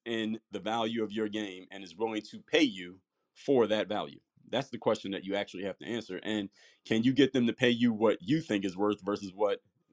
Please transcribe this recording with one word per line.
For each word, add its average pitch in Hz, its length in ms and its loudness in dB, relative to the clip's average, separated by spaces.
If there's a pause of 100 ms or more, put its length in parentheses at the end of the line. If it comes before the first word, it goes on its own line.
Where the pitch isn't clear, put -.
in 110 340 -2 (100)
the 101 100 -8
value 113 440 -2
of 101 80 -6
your 110 160 -2
game 98 420 -8
and 98 140 -14
is 87 100 -18
willing 107 360 -2
to 110 100 -16
pay 160 220 2
you 92 380 -2 (340)
for 123 320 4
that 101 220 2
value? 90 300 -6 (300)
That's 131 220 -4
the 123 80 -10
question 107 340 0
that 90 120 -6
you 98 120 -2
actually 101 280 -4
have 95 140 -6
to 69 80 -14
answer. 101 360 -6
And 107 260 -2 (380)
can 113 160 2
you 131 100 4
get 135 200 6
them 123 140 2
to 110 60 2
pay 127 180 4
you 120 220 4
what 107 300 4
you 139 180 0
think 104 240 -2
is 92 120 -4
worth 104 260 0
versus 98 320 -4
what 101 260 0 (320)